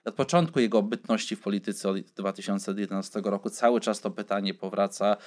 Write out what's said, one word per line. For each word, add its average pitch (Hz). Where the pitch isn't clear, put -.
od 117
początku 156
jego 107
bytności 110
w -
polityce 101
od 95
dwa 98
tysiące 98
jedenastego 98
roku 101
cały 120
czas 107
to 104
pytanie 98
powraca, 98